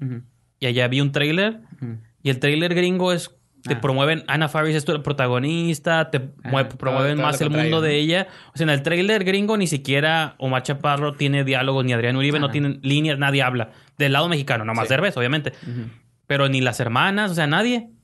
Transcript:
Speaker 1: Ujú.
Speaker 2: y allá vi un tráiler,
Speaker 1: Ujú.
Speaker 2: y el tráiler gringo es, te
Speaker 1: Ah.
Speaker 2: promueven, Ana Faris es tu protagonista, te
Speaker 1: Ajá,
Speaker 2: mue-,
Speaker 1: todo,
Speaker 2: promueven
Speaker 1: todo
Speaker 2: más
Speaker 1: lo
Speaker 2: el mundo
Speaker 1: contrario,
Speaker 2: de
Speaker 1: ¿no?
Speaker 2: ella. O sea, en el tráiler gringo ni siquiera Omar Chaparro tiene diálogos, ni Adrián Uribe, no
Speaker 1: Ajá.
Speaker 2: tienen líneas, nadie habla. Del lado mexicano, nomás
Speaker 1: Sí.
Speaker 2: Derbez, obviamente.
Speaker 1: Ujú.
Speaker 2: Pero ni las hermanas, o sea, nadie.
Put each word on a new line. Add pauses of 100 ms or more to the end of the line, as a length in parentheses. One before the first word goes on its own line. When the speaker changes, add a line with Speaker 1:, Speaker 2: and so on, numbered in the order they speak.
Speaker 1:
Ujú. (380)
Speaker 2:
y
allá
vi
un
tráiler, (200)
Speaker 1:
Ujú. (240)
Speaker 2:
y
el
tráiler
gringo
es, (280)
te
Speaker 1:
Ah.
Speaker 2:
promueven,
Ana
Faris
es
tu
protagonista,
te
Speaker 1:
Ajá,
Speaker 2:
mue-,
Speaker 1:
todo,
Speaker 2:
promueven
Speaker 1:
todo
Speaker 2:
más
Speaker 1:
lo
Speaker 2:
el
mundo
Speaker 1:
contrario,
Speaker 2:
de
Speaker 1:
¿no? (100)
Speaker 2:
ella. (260)
O
sea,
en
el
tráiler
gringo
ni
siquiera
Omar
Chaparro
tiene
diálogos,
ni
Adrián
Uribe,
no
Speaker 1:
Ajá.
Speaker 2:
tienen
líneas,
nadie
habla. (280)
Del
lado
mexicano,
nomás
Speaker 1:
Sí.
Speaker 2:
Derbez,
obviamente. (100)
Speaker 1:
Ujú. (380)
Speaker 2:
Pero
ni
las
hermanas,
o
sea,
nadie. (160)